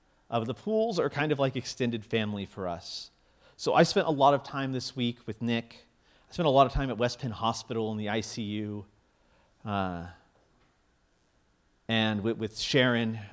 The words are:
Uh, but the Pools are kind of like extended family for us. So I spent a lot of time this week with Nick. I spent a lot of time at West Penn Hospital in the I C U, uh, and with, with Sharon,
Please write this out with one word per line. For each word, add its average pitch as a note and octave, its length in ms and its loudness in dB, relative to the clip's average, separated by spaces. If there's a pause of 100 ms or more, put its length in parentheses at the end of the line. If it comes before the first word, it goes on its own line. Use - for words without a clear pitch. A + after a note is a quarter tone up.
(300)
Uh, A#2 100 0
but A2 80 -4
the B2 60 -4
Pools A3 460 -2
are C#3 100 2
kind D3+ 220 0
of D3 80 0
like C3+ 160 2
extended A#2+ 500 -4
family G#2 400 -2
for F#2+ 220 -8
us. - 420 -8 (460)
So - 180 -2
I E3+ 100 8
spent E3+ 240 2
a D#3+ 40 2
lot C#3 220 6
of C3 100 0
time C3+ 300 -6
this - 240 -6
week A#2+ 280 0
with G#2+ 160 -8
Nick. A#2 440 -4 (440)
I - 40 -20
spent E3+ 140 0
a C#3 40 4
lot C3+ 160 8
of A#2+ 60 -4
time C3+ 160 0
at A2 80 -4
West A#2+ 220 0
Penn A#2 120 -4
Hospital A2+ 640 -2
in G#2+ 40 -4
the G#2+ 120 -4
I A2 120 2
C - 200 -8
U, G#2 440 -6 (800)
uh, F#2 400 -2 (1800)
and A2 340 0
with, A2+ 160 -2
with G#2+ 220 -6
Sharon, A#2 600 2 (140)